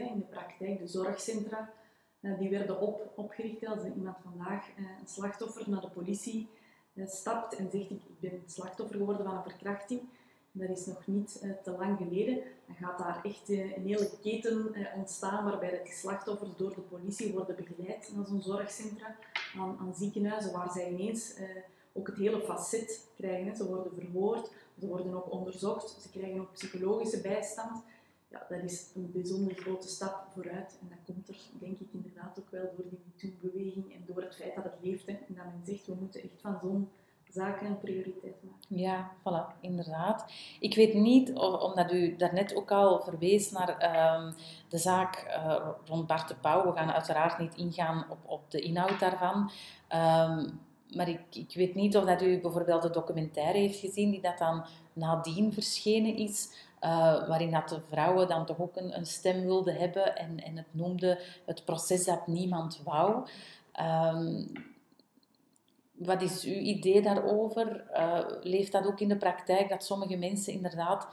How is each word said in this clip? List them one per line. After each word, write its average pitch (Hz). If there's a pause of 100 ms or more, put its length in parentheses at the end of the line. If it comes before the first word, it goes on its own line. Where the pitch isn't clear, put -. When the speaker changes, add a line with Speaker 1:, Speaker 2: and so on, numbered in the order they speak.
Speaker 1:
in 220
de 190
praktijk. 190
De 170
zorgcentra, 202 (500)
eh, 196
die 190
werden 196
op-, -
opgericht. 220
Als 208 (120)
iemand 185
vandaag, 180
eh, 196 (160)
een -
slachtoffer 220
naar 190
de 175
politie, 202 (460)
eh, 190
stapt -
en 190
zegt: 196
"Ik, 196
ik - (100)
ben 180
slachtoffer 202
geworden 202
van 185
een 185
verkrachting", 202 (520)
dat 185
is 180
nog 185
niet, 202
eh, 196 (120)
te 185
lang 190
geleden, 196 (280)
dan 175
gaat 180
daar 175
echt, -
eh, 196
een 185
hele 202 (120)
keten, 220
eh, 202 (100)
ontstaan 196
waarbij 185
dat 180
die -
slachtoffers 196
door 190
de 190
politie 185
worden 180
begeleid 175
naar 202
zo'n 196
zorgcentra, 208 (420)
aan, 190
aan 185
ziekenhuizen, 202
waar 175
zij 180
ineens, 214
eh, 196 (480)
ook -
het 196
hele 202
facet - (100)
krijgen, 185
hè. 214
Ze 208
worden 185
verhoord, 190 (300)
ze 190
worden 180
ook 180
onderzocht, 190
ze -
krijgen 190
ook 185
psychologische 202
bijstand. 214 (460)
Ja, -
dat 175
is -
een 180
bijzonder 185
grote 185
stap -
vooruit 185
en 180
dat - (160)
komt 185
er, 190 (160)
denk -
ik, 190
inderdaad 180
ook 196
wel 185
door 180
die 180 (140)
metoo-beweging 190
en 180
door 180
het -
feit -
dat 196
het -
leeft, 180
hè, 202
en 202
dat 180
men 175
zegt: 202
"We 185
moeten 190
echt -
van 196
zo'n 196 (420)
zaken 196
een 202
prioriteit 190
maken." - (100)
Speaker 2:
Ja, 185 (100)
voilà, 170
inderdaad. 175 (360)
Ik -
weet 220
niet, 240
of, 185
omdat 180
u 170
daarnet 180
ook 202
al 196
verwees 180
naar, 180
ehm, 165 (360)
de 170
zaak, 185
eh, - (160)
rond 160
Bart 160
de -
Pauw. 175
We 175
gaan 160
uiteraard 160
niet 165
ingaan 165
op, -
op -
de 151
inhoud 180
daarvan. 185 (380)
Ehm, 160 (480)
maar 175
ik, 170 (100)
ik -
weet 180
niet 202
of 196
dat 180
u 180
bijvoorbeeld 170
de 170
documentaire 160
heeft 202
gezien 208
die 190
dat 175
dan 165 (280)
nadien 165
verschenen 214
is, 208 (320)
eh, 165
waarin 165
dat 160
de 160
vrouwen 175
dan 165
toch 160
ook 175
een, 185
een 170
stem 185
wilden 180
hebben 180
en, 165
en 160
het 160
noemde 175 (240)
het -
proces 185
dat 170
niemand 170
wou. 202 (460)
Ehm, 165 (1500)
wat 180
is -
uw 165
idee 202
daarover? 208
Eh, 170 (240)
leeft 196
dat 190
ook 202
in 202
de 202
praktijk 190
dat 190
sommige 190
mensen 190
inderdaad 175